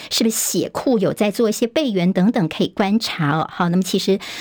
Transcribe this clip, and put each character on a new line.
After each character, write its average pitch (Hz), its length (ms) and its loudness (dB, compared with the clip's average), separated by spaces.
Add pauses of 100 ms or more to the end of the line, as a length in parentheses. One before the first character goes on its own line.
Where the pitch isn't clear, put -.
(100)
是 - 140 0
不 226 60 4
是 220 40 -6
血 - 380 -2
库 247 260 0
有 185 140 2
在 208 180 0
做 214 200 0
一 - 20 -2
些 233 140 0
备 277 240 0
援 185 200 2
等 185 220 2
等 170 160 0
可 - 160 -2
以 - 40 -2
观 202 300 0
察 151 380 0
哦。 160 160 -2
好， 175 160 -2
那 170 80 0
么 190 60 2
其 185 160 -2
实 196 200 2 (220)